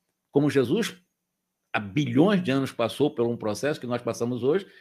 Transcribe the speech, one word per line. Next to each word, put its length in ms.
Como 180
Jesus, 480
há 80
bilhões 640
de 100
anos, 180
passou 400
por 160
um 100
processo 440
que 60
nós 140
passamos 440
hoje, 220